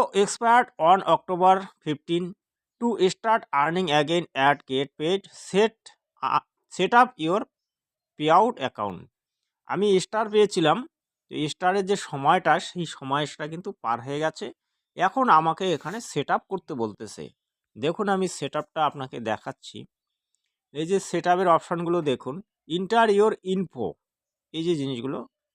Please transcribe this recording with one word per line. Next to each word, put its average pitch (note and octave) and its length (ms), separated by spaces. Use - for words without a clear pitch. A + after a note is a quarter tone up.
expired A#3 560
on E3+ 280
October F3+ 480
fifteen E3+ 440
to A#3+ 60
start A3 340
earning D#3+ 380
again D3 340
at C#3 200
get C3+ 300
paid, F3 240
set, A3 360
uh, C3+ 180
set F#3 200
up A#3+ 260
your E3+ 220
পেআউট F3+ 420
অ্যাকাউন্ট। G2+ 520
আমি F#3 340
স্টার G#3+ 300
পেয়েছিলাম, G3+ 560
তো C#3+ 200
স্টারের F#3 380
যে G3 100
সময়টা, D#3+ 640
সেই F3 260
সময়টা C#3+ 640
কিন্তু E3 240
পার A#2 180
হয়ে C#3 180
গেছে। D#3 340
এখন A#3+ 320
আমাকে D#3+ 440
এখানে E3 280
সেট - 300
আপ - 180
করতে F3 260
বলতেছে। G#2+ 500
দেখুন, E3 320
আমি F#3+ 200
সেট - 280
আপটা D3+ 300
আপনাকে C3+ 340
দেখাচ্ছি। A2 640
এই D3+ 140
যে F#3+ 140
সেট E3+ 260
আপের F3+ 220
অপশানগুলো E3+ 540
দেখুন, C3 400
enter G3 420
your G#3 220
info, D#3+ 460
এই D#3+ 120
যে E3+ 120
জিনিসগুলো, C3+ 500